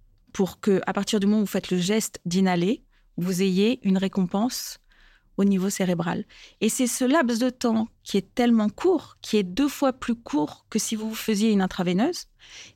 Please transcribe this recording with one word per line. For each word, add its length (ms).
pour 260
que, 280
à 60
partir 260
du 80
moment 120
où 20
vous 100
faites 200
le 60
geste 480
d'inhaler, 580
vous 240
ayez 460
une 100
récompense 840
au 60
niveau 260
cérébral. 560
Et 80
c'est 180
ce 180
laps 340
de 100
temps 380
qui 140
est 160
tellement 360
court, 520
qui 160
est 60
deux 240
fois 260
plus 220
court 540
que 100
si 160
vous 180
faisiez 380
une 100
intraveineuse, 640